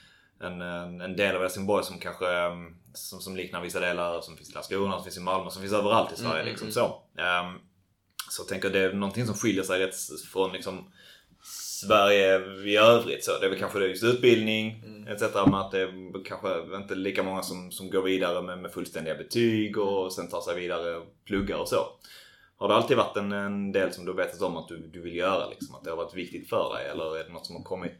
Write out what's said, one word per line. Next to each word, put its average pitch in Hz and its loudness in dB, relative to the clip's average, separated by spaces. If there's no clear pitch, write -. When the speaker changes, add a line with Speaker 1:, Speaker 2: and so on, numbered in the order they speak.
Speaker 1:
en, 90 -8
en, 87 -8
en 92 -6
del 95 2
av 90 0
Helsingborg 95 2
som 87 -10
kanske, 90 -4
ehm, 87 -2
som, - -12
som 95 -10
liknar 90 -6
vissa 87 -4
delar, 87 0
som 82 -14
finns - -18
i - -16
Landskrona, 95 -2
som 92 -6
finns 90 -12
i - -8
Malmö, 92 -2
som 92 -10
finns 98 -2
överallt 104 4
i - -12
Sverige, 80 -2
Speaker 2:
Mm, - -2
Speaker 1:
liksom, - -8
Speaker 2:
mm, 110 -6
Speaker 1:
så. 113 0
Ehm, 90 0
så - -8
jag 87 -14
tänker 95 -2
det 98 2
är 95 2
någonting 101 -2
som 104 -2
skiljer 95 2
sig 92 0
rätt 92 0
s-, - -10
från, 92 0
liksom, 92 -10
Sverige 101 8
i 104 4
övrigt, 110 8
så. 95 0
Det 98 2
är 95 6
väl 92 -2
kanske 98 -2
det 95 4
just 92 -4
utbildning, 110 4
Speaker 2:
Mm. 104 -16
Speaker 1:
et 104 -6
cetera, 101 2
men 98 8
att 95 -4
det 95 0
är 92 -6
kanske 87 -4
inte 101 -6
lika 95 0
många 95 -4
som, 90 -8
som 95 -10
går 95 2
vidare 90 2
med, 90 -8
med 90 -10
fullständiga 80 -6
betyg 107 0
och 98 0
sen 87 -6
tar 87 -6
sig 87 -4
vidare 85 -4
och 85 -14
pluggar 98 -2
och 85 -4
så. - 2
Har 101 0
det 104 6
alltid 123 4
varit - 2
en, 101 -2
en 101 -2
del 92 2
som 87 -12
du 92 -4
vetat 87 -2
om 87 -2
att 80 -10
du, 85 -12
du 85 -16
vill 85 -8
göra, 90 0
liksom, - -14
att - -20
det 82 -8
har 82 -4
varit 82 -6
viktigt 87 -10
för - 0
dig, 62 -6
eller 80 -4
är 80 -6
det 85 -18
något 80 -12
som 85 -12
har - -12
kommit 90 -8